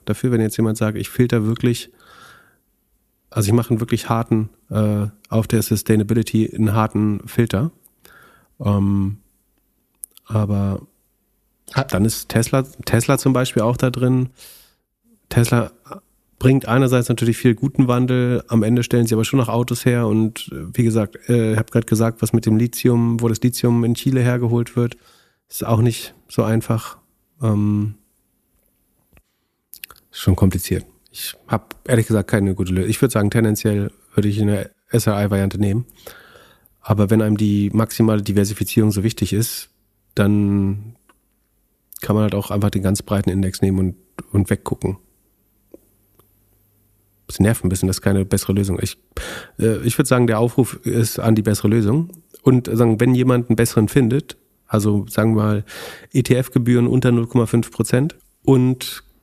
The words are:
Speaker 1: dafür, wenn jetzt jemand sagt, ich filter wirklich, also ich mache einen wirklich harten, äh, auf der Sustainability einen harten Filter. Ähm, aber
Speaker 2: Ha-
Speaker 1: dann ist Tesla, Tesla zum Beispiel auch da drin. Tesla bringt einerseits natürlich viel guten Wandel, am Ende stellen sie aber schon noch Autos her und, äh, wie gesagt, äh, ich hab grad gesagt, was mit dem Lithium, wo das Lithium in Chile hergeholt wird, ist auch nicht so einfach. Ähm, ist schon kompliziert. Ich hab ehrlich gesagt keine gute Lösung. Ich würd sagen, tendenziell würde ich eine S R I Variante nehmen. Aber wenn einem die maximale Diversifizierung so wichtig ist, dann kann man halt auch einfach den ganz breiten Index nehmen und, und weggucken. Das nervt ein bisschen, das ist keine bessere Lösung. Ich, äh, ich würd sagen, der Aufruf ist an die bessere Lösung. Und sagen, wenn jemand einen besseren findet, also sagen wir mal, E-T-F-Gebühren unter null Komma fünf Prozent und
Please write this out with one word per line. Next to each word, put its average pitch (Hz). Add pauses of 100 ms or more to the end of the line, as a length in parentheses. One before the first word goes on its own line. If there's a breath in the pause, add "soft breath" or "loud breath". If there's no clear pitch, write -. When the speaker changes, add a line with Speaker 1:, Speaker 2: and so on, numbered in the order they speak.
Speaker 1:
dafür, 123
wenn 113
jetzt 110
jemand 110
sagt, 107
ich 104
filter 117
wirklich, 117 (1400 soft breath)
also 104
ich 110
mache 117
einen 113
wirklich 117
harten, 113 (200)
äh, 107 (220)
auf 110
der 110
Sustainability 110
einen 107
harten 107
Filter. 117 (880 soft breath)
Ähm, 101 (1080)
aber 101 (880)
Speaker 2:
Ha- 131
Speaker 1:
dann 95
ist -
Tesla, 127 (220)
Tesla 123
zum 135
Beispiel 123
auch 123
da 127
drin. 127 (1000 loud breath)
Tesla 117 (640)
bringt 131
einerseits 123
natürlich 113
viel 120
guten 139
Wandel, 123
am 117
Ende 120
stellen 120
sie 110
aber 110
schon 139
noch 113
Autos 120
her 120
und, 110
äh, 78
wie 123
gesagt, 110 (100)
äh, 113
ich 107
hab 110
grad 113
gesagt, 113
was 107
mit 113
dem 110
Lithium, 117
wo 117
das 113
Lithium 117
in 117
Chile 131
hergeholt 120
wird, 120 (540 soft breath)
ist -
auch 117
nicht 117 (160)
so -
einfach. 113 (440)
Ähm, 104 (2250)
ist -
schon 95
kompliziert. 92 (260)
Ich - (120)
hab - (120)
ehrlich 117
gesagt 107
keine 98
gute 92
Lösung. 92
Ich 110
würd 135
sagen, 104
tendenziell 107 (220)
würde 104
ich 104
eine 104 (180)
S 113
R 101
I 98
Variante 98
nehmen. 101 (960 loud breath)
Aber 104
wenn 113
einem 107
die 101
maximale 110
Diversifizierung 104
so 98
wichtig 110
ist, - (460)
dann 101 (1080)
kann -
man 107
halt 101
auch 101
einfach 104
den 98
ganz 95
breiten 98
Index 95
nehmen 95
und, 92 (360)
und 101
weggucken. - (2250)
Das -
nervt 107
ein 90
bisschen, 92
das 92
ist -
keine 98
bessere 98
Lösung. 98
Ich, - (640 loud breath)
äh, 110
ich 120
würd 139
sagen, 123
der 110
Aufruf 120 (100)
ist -
an 113
die 107
bessere 104
Lösung. 117 (320)
Und 123
sagen, 113
wenn 127
jemand 123
einen 113
besseren 113
findet, 135 (360)
also 104
sagen 110
wir 107
mal, 107 (480 loud breath)
E-T-F-Gebühren 123
unter 127
null 117
Komma 120
fünf -
Prozent 127 (280)
und 127 (200)